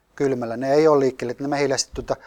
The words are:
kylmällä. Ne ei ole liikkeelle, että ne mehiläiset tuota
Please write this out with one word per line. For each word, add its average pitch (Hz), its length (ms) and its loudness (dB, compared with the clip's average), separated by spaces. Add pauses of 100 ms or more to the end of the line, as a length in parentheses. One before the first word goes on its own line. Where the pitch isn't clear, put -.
(160)
kylmällä. 123 420 -2
Ne 135 160 -2
ei 156 140 6
ole 147 120 4
liikkeelle, 127 320 -2
että 131 120 -10
ne 139 40 -4
mehiläiset 139 460 -2
tuota 123 220 -6 (120)